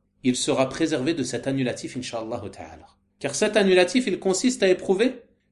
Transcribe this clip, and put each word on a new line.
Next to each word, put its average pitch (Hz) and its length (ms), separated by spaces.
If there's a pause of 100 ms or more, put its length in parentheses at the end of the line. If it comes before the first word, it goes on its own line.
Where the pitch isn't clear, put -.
(240)
il 127 100
sera 135 340
préservé 151 460
de 135 80
cet - 240
annulatif, 135 500
incha'Allah 113 540
ta'ala. - 380 (320)
Car - 160
cet 214 200
annulatif, 190 520
il 180 100
consiste 196 460
à 190 40
éprouver 190 540 (300)